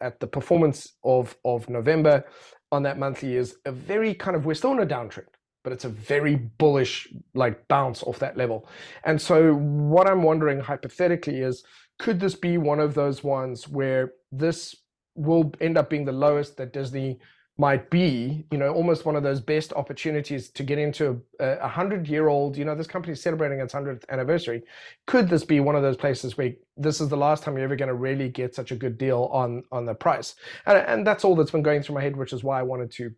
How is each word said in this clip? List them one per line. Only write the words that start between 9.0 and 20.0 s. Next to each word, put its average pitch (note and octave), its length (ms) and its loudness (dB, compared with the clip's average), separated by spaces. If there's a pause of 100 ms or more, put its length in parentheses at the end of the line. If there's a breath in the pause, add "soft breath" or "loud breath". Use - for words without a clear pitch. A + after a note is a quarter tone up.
And D#3 180 2
so D#3+ 320 6
what D3 540 4
I'm F#3+ 160 4
wondering D#3 340 2
hypothetically D3 800 -2
is, B2+ 240 -4 (380 soft breath)
could A3 180 0
this F#3+ 160 0
be F3 240 0
one D3 220 2
of D3 140 0
those C#3+ 280 0
ones C3 460 -4
where C3 460 -2 (180)
this D#3+ 420 -4 (400)
will D#3+ 460 2
end E3 180 2
up D3 100 2
being D3 160 -2
the C3+ 60 -4
lowest D3 460 0
that B2+ 160 -12
Disney C3+ 480 -6 (380 soft breath)
might C#3 320 2
be, D3+ 600 0
you D3 80 -2
know, C#3 140 0
almost E3 320 2
one D#3 100 0
of C#3+ 80 0
those C#3 180 0
best D3+ 340 -2
opportunities D3 760 -4